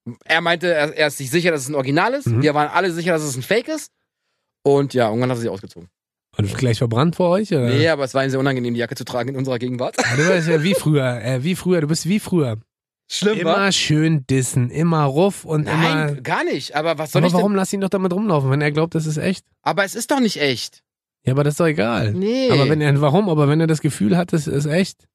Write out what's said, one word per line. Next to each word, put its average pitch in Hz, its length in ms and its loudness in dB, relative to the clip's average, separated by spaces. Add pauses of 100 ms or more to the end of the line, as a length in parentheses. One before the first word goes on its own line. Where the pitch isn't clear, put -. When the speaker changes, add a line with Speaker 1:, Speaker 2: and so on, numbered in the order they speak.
(240)
Speaker 1:
er 160 160 2
meinte, 170 320 0
er, 151 240 0
er 151 120 2
ist 139 100 -6
sich 135 120 -8
sicher, 170 200 2
dass 151 120 0
es 120 60 -8
ein 151 60 -6
Original 147 400 0
ist. 285 140 -4
Speaker 2:
Mhm. 117 120 2
Speaker 1:
Wir 147 140 2
waren 147 160 2
alle 180 220 2
sicher, 170 200 -2
dass 156 100 0
es 139 140 -4
ein 131 60 -8
Fake 226 260 0
ist. 311 240 -8 (680)
Und 139 320 2
ja, 120 140 2
irgendwann 123 220 0
hat 127 80 -2
er - 20 -6
sich 113 100 -4
ausgezogen. 95 380 -14 (500)
Speaker 2:
Und 104 180 -2
gleich 120 220 0
verbrannt 127 380 0
vor 180 140 2
euch, 196 220 0
oder? 127 160 0
Speaker 1:
Nee, 143 200 2
aber 143 160 0
es 123 100 -8
war 135 100 2
ihm 135 60 -2
sehr 131 100 -2
unangenehm, 127 320 0
die 120 80 -4
Jacke 117 140 -4
zu 127 100 -10
tragen 120 260 -4
in 139 60 -8
unserer 131 220 -4
Gegenwart. 123 400 -6
Speaker 2:
Ja, 120 180 0
du 151 100 2
weißt 175 220 2
ja, 160 140 2
wie 185 120 2
früher, 131 480 0
äh, 127 220 -2
wie 180 120 0
früher, 180 260 0
du 143 60 -2
bist 160 200 -2
wie 208 120 0
früher. 135 360 -2 (540)
Speaker 1:
Schlimm, 208 280 0
Speaker 2:
Immer 170 180 2
Speaker 1:
wa? 196 160 2
Speaker 2:
schön 156 540 2
dissen, 127 440 0
immer 156 340 0
ruff 156 400 0
und 151 220 -2
Speaker 1:
Nein, 160 420 0
Speaker 2:
immer 143 140 -6
Speaker 1:
gar 202 220 -2
nicht. 214 300 -4
Aber 156 220 0
was 151 160 -6
soll 151 80 2
Speaker 2:
Aber 165 60 0
Speaker 1:
ich 175 60 2
denn 175 80 4
Speaker 2:
warum 202 140 0
lass 190 200 0
ihn 196 80 -2
doch 190 80 -2
damit 185 240 0
rumlaufen, 165 360 2
wenn 143 120 2
er 147 100 0
glaubt, 156 220 -2
das 160 100 -2
ist 156 140 -4
echt? 185 260 -4 (160)
Speaker 1:
Aber 160 240 0
es 196 100 -8
ist 226 160 -6
doch 277 100 2
nicht 202 200 0
echt. 135 420 -2 (440)
Speaker 2:
Ja, 127 80 0
aber 143 100 2
das 147 100 0
ist - 60 -6
doch 170 60 4
egal. 165 480 0
Speaker 1:
Nee. 240 360 0
Speaker 2:
Aber 139 200 4
wenn 151 100 2
er, 143 220 4
warum? 170 260 4
Aber 151 200 4
wenn 151 120 4
er 165 60 2
das 160 160 0
Gefühl 190 340 0
hat, 175 160 0
es 160 140 0
ist 143 180 -2
echt. 165 500 -2